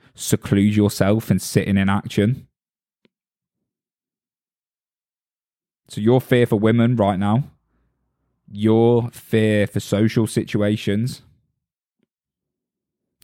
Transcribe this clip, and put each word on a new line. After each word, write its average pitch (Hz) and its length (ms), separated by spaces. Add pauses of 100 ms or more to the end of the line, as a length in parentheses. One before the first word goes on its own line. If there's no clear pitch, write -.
(140)
seclude 104 600
yourself 104 560
and 92 100
sit - 280
in 98 80
inaction. 101 720 (3500)
So - 140
your 117 200
fear 120 260
for 110 120
women 117 380
right 101 220
now, 104 260 (1080)
your 117 600
fear 107 560
for - 140
social 107 460
situations, 107 960 (2000)